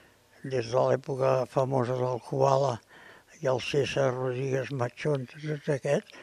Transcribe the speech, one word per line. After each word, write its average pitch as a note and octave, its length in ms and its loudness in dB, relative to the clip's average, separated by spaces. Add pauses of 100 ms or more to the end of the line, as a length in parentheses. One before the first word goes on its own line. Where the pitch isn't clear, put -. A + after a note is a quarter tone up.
(440)
des C3 280 -4
de B2+ 140 4
l'època C3 480 0 (120)
famosa C3 540 0
del B2+ 240 -2
Koala C3+ 540 2 (640)
i C#3+ 60 -2
el B2+ 120 2
César C3+ 540 0
Rodríguez B2+ 580 -4
Machón, C3 560 -2
tots D3+ 420 -8
aquests, D3 540 -2